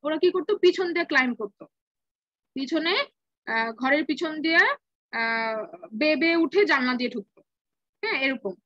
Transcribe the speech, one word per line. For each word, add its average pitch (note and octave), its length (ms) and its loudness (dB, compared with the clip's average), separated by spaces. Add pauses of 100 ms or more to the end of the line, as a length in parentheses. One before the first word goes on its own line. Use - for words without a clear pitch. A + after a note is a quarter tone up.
ওরা D4+ 140 -2
কি F4+ 120 4
করতো? F#4 280 -2
পিছন F4+ 320 4
দিয়ে E4+ 160 -2
climb B3+ 300 0
করতো, G#3 280 -10 (920)
পিছনে, D4+ 380 -2 (520)
আহ, A3+ 280 -2
ঘরের C4 300 0
পিছন D#4 360 -4
দিয়ে, E4 220 4 (500)
আহ, A3+ 440 -2 (360)
বেয়ে D4+ 240 2
বেয়ে E4 200 2
উঠে E4 280 2
জানলা C4 320 0
দিয়ে A#3+ 140 -4
ঢুকতো, - 300 -14 (640)
হ্যাঁ, G#4 180 -2
এরকম। C4 340 -4 (120)